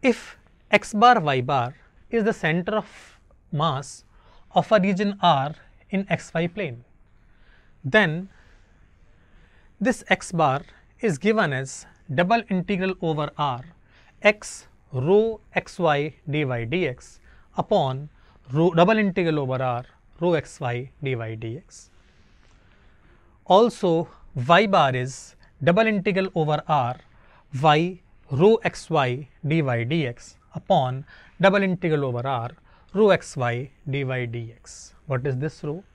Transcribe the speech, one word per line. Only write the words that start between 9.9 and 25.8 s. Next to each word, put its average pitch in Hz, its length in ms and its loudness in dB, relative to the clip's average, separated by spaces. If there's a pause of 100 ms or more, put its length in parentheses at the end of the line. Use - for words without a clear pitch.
X - 200 -2
bar 151 300 0 (400)
is 196 160 -2
given 196 380 0
as 131 320 -10 (280)
double 185 360 2
integral 185 500 -2
over 156 380 -4
R 135 260 -4 (560)
x - 460 0 (260)
rho 208 480 0 (140)
X - 240 -8
Y 151 360 0 (160)
dy 151 140 -2
dx 127 720 -6 (380)
upon 143 540 -2 (420)
rho 165 220 2
double 180 240 4
integral 180 400 0
over 131 240 -4
R 127 220 -4 (340)
rho 175 140 0
X - 280 -4
Y 123 300 -6 (120)
dy 135 120 -4
dx. 113 760 -12 (1500)
Also, 180 640 4 (260)
Y 170 320 4
bar 151 300 2
is 127 400 -10 (260)
double 180 240 4